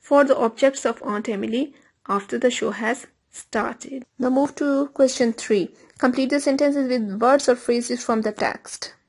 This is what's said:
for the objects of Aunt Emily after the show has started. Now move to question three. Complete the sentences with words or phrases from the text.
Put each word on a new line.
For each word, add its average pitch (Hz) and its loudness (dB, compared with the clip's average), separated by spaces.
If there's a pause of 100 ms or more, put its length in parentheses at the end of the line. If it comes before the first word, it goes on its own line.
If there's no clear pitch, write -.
for 285 4
the 277 4
objects 254 0
of 233 -4
Aunt 208 -6
Emily 226 -4 (340)
after 196 -4
the 247 2
show - -4
has 226 -4 (240)
started. - -8 (140)
Now 254 0
move 277 2
to 277 0
question 254 2
three. 202 0 (260)
Complete 254 2
the 285 0
sentences 285 2
with 220 -2
words 269 4
or 247 4
phrases 240 -2
from 226 0
the 214 -2
text. - -6 (160)